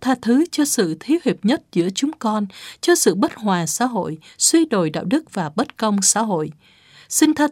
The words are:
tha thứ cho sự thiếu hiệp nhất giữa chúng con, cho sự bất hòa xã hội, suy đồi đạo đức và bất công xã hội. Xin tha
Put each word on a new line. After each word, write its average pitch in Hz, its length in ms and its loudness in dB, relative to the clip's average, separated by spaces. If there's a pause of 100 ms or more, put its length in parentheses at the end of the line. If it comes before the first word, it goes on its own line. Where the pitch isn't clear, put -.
tha 254 200 0
thứ 254 300 4
cho 294 140 0
sự 170 340 0
thiếu 330 260 0
hiệp 202 200 -2
nhất 247 160 0 (100)
giữa 175 240 0
chúng 285 240 -2
con, 214 260 -2 (360)
cho 349 140 4
sự 370 200 2
bất 233 200 0
hòa 185 300 0
xã 247 200 -2
hội, 175 320 -4 (200)
suy 320 280 4
đồi 190 240 0
đạo 160 140 -6
đức 269 300 -2
và 165 220 -4
bất - 220 -4
công 208 240 0
xã 208 200 2
hội. 170 300 -4 (580)
Xin 311 240 4
tha 294 180 0